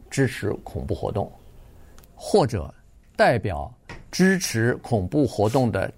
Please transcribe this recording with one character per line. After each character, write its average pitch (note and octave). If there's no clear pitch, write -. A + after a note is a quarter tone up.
支 C#3
持 -
恐 -
怖 -
活 -
动， G2+
或 F3
者 F2+
代 E3+
表 D#2+
支 F#3+
持 A#2
恐 G2
怖 D3
活 G#2+
动 B2
的 F#2+